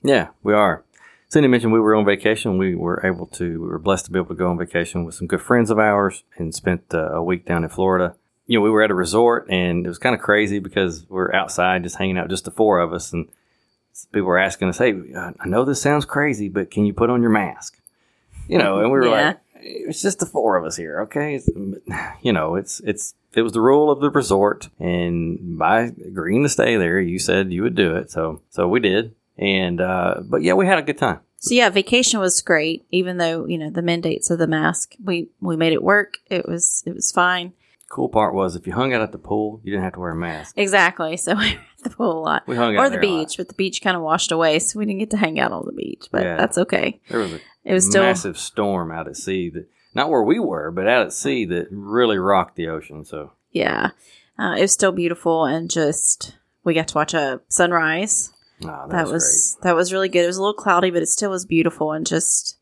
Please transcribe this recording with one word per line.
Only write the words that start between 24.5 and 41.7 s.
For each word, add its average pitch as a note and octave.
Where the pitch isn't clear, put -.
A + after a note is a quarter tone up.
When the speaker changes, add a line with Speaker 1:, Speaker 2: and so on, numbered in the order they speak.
Speaker 1:
and F2
by A2
agreeing F#2+
to C#3+
stay -
there, F2+
you F2+
said F#2
you F2+
would A2
do F2
it, -
so, D#2+
so F2+
we A2
did. A2
And, F#2
uh, F#2
but -
yeah, F3+
we F#3+
had F#3
a -
good C#3+
time. A2+
Speaker 2:
So -
yeah, A#3+
vacation A3+
was F#3
great, D#3+
even F3+
though, E3
you E3+
know, D#3
the E3+
mandates E3+
of E3+
the D#3+
mask, D#3+
we, F3
we F3
made E3
it D#3
work. G3+
It -
was, -
it F3
was -
fine. F3+
Speaker 1:
Cool B2+
part G#2+
was F#2
if F2
you F2+
hung B2+
out A2+
at G#2
the G2+
pool, G#2+
you F#2+
didn't F#2+
have F2+
to F#2
wear F2
a D#2+
mask. E2
Speaker 2:
Exactly. F#3
So -
<laughs> -
we G#3
were -
at -